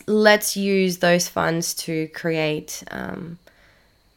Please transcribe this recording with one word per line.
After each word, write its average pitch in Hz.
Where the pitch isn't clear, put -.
let's 214
use 190
those 175
funds 165
to 160
create, 156
um, -